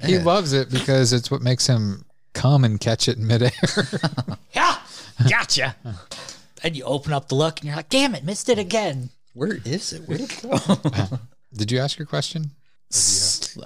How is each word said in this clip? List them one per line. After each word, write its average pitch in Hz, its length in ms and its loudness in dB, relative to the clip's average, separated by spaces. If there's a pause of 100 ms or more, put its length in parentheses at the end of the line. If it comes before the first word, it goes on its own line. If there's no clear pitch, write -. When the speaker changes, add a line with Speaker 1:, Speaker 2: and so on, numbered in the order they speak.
Speaker 1:
He 175 100 2
Speaker 2:
Yeah. 180 80 2
Speaker 1:
loves 170 300 2
it 131 180 0
because 127 420 4
it's 123 200 0
what 135 100 -2
makes 123 240 2
him 107 380 0 (280)
come 135 300 4
and 110 180 4
catch - 280 0
it 120 100 0
in 110 80 -2
midair. 120 240 4 (240)
<laughs> - 160 0 (640)
Speaker 3:
Yeah. 339 220 4 (520)
Gotcha. 131 460 0 (880)
And 165 140 -4
you 127 80 -10
open 139 280 -2
up 139 160 -2
the 135 60 -2
look 156 240 0
and - 80 -10
you're 147 100 -6
like, 165 120 -10
"Damn 262 260 2
it, 131 80 -8
missed 196 260 -4
it 226 120 4
again." 175 500 -2 (240)
Speaker 2:
Where 160 300 -4
is 151 280 -4
it? 160 160 -14
Where'd 160 120 -4
it - 220 -10
go? 131 760 0 (180)
<laughs> - 160 -20
Speaker 1:
Did 107 200 -2
you 127 80 2
ask 143 180 -4
your 151 80 -10
question? 151 360 -4
Or - 20 -6
do 147 40 -8
you 143 40 -12
have - 400 -18
Speaker 2:
S-, - 720 0